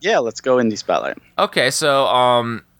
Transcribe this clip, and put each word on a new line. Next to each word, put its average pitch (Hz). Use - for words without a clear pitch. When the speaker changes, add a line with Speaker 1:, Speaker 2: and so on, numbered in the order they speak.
Speaker 1:
Yeah, 202
let's 117
go 127
Indie 113
Spotlight. 69
Speaker 2:
Okay, 170
so, 139
um, 120